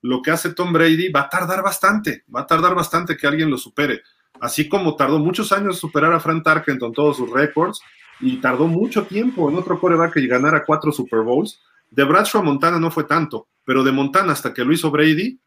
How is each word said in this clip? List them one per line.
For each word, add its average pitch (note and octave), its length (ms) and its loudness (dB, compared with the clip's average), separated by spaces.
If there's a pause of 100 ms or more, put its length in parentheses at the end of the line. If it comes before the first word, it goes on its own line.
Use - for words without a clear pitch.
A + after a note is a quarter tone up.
Lo B2+ 200 -2
que D#3 100 -2
hace E3 220 -4
Tom F3 200 -2
Brady E3 360 2
va C#3+ 120 2
a - 80 -6
tardar F#3 320 -2
bastante, G3 720 -2
va B2 80 -4
a C3+ 60 -12
tardar F3 280 2
bastante E3+ 400 -2
que - 120 -4
alguien D#3 220 0
lo C3 80 -2
supere. C3+ 440 -4 (400)
Así D3 260 -2
como F3 280 0
tardó D3 240 2
muchos F#3 340 0
años G3 240 -2
superar D#3 340 0
a E3 80 2
Frank D#3+ 240 -2
Tarkenton C#3 480 0
todos D3 260 2
sus A#2+ 120 -4
récords, D3+ 500 0 (400)
y B2+ 180 -2
tardó B2+ 300 0
mucho F#3+ 360 0
tiempo G3+ 460 -2
en D#3+ 80 0
otro F3+ 220 -2
quarterback E3 340 2
que C3 140 0
ganara C#3 380 2
cuatro D3+ 260 0
Super A2+ 300 -2
Bowls. A#2+ 400 -2 (280)
De C3+ 140 2
Bradshaw G3 380 2
a F3+ 40 -2
Montana D#3+ 340 0
no E3 120 0
fue D#3 140 -4
tanto, D3 420 -2 (180)
pero C3 180 2
de C3+ 80 2
Montana C#3 420 0
hasta B2+ 200 -6
que B2 100 -4
lo C3 80 2
hizo D#3+ 200 0
Brady D#3 560 0